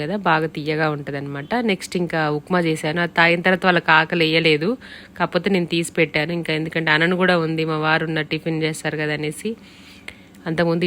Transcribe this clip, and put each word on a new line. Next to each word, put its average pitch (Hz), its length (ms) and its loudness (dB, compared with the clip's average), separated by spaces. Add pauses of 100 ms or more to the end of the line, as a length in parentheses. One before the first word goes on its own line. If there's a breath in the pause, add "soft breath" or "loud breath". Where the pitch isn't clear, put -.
కదా, 170 120 -4 (140)
బాగా 156 260 2
తియ్యగా 156 400 -2
ఉంటదన్నమాట. 143 540 -8 (220)
నెక్స్ట్ - 300 -4
ఇంకా 165 200 -2 (180)
ఉప్మా 175 280 0
చేశాను, 156 380 0
అది 165 140 -6
తాగిన 170 280 6
తర్వాత 185 220 2
వాళ్ళకి 170 300 2
ఆకలి 165 260 2
వేయలేదు, 160 440 2 (500 loud breath)
కాకపోతే 175 360 -2
నేను 175 180 0
తీసి 170 260 -2
పెట్టాను 156 400 0
ఇంకా, 160 200 -4
ఎందుకంటే 160 380 -2
అనను 170 260 2
కూడా 180 140 4 (100)
ఉంది, 160 240 -2
మా 156 160 -2
వారు 160 220 2
ఉన్న 160 120 -2 (120)
టిఫిన్ 160 340 -4
చేస్తారు 156 360 -6
కదా 151 160 -2
అనేసి. 151 320 -6 (1000 loud breath)
అంతకుముందు 170 360 0